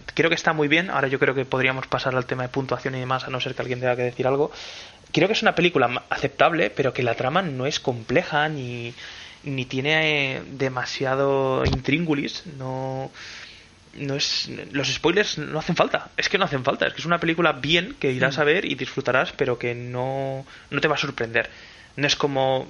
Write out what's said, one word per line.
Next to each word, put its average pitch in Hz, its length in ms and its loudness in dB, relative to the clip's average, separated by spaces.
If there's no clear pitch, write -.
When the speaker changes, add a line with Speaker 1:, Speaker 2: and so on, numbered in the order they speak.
Speaker 1:
creo 160 160 4
que 165 60 2
está 165 180 2
muy 151 160 2
bien. 175 200 4
Ahora 135 200 0
yo 131 100 0
creo 135 160 4
que 135 80 0
podríamos 131 440 0
pasar 131 280 -2
al 127 100 0
tema 131 180 -4
de 123 60 -6
puntuación 131 460 -2
y 127 40 -6
demás, 127 260 -2
a - 40 -8
no 127 120 -4
ser 127 140 -4
que 123 60 -4
alguien 123 200 -4
tenga 123 160 2
que 123 60 0
decir 123 220 -2
algo. 139 240 2
Creo 160 160 6
que 220 60 0
es - 80 0
una 202 140 6
película 160 340 4
ma-, 127 200 -4
aceptable, 160 600 2
pero 135 240 0
que 131 100 0
la 117 120 2
trama 170 260 2
no 135 240 -4
es - 160 -2
compleja 123 640 0
ni, 120 460 -6
ni 131 220 -4
tiene, 143 720 2
eh, - 40 -8
demasiado 135 1120 0
intríngulis. 143 800 0
No, 131 540 -6
no 139 200 -4
es, - 340 -2
los 135 160 -2
spoilers 180 520 2
no 143 200 -4
hacen 165 160 -2
falta. - 400 2
Es - 140 0
que 190 80 2
no 190 80 2
hacen 131 180 -2
falta. - 240 2
Es - 60 -2
que - 80 -10
es 143 40 -6
una 170 140 2
película 165 320 4
bien 165 480 0
que 135 140 2
irás 131 240 2
Speaker 2:
Mm. 160 40 0
Speaker 1:
a - 40 4
ver 160 180 4
y - 120 -4
disfrutarás, 131 580 0
pero 123 260 0
que 120 160 -2
no, 135 720 -4
no 143 100 -2
te 165 80 4
va 147 80 2
a - 40 0
sorprender. 117 500 -2
No 143 100 2
es - 80 2
como, 131 540 0